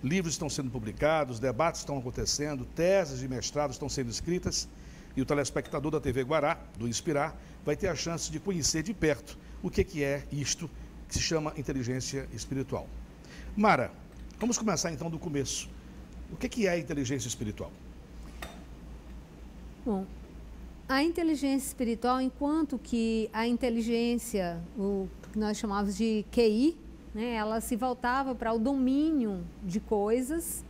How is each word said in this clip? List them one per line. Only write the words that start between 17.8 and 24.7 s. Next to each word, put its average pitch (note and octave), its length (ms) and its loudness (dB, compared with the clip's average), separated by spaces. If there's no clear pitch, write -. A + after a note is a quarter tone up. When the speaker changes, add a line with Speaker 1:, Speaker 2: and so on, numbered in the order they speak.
Speaker 2:
Bom, G3 220 0
a C4+ 140 4
inteligência D4 640 4
espiritual, B3 560 2
enquanto C#4+ 560 2
que A3+ 560 2
a A3+ 140 0
inteligência, A#3 1120 0